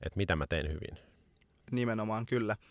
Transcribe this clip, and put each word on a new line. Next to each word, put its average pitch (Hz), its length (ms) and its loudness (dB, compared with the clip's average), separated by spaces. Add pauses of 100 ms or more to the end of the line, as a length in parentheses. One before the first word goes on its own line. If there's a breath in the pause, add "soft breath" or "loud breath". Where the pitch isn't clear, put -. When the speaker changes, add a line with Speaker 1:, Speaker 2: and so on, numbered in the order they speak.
Speaker 1:
että - 140 -6
mitä 95 200 4
mä 73 100 0
teen 78 220 0
hyvin. - 300 -6 (720 soft breath)
Speaker 2:
Nimenomaan, 113 560 0
kyllä. 110 300 2 (140 soft breath)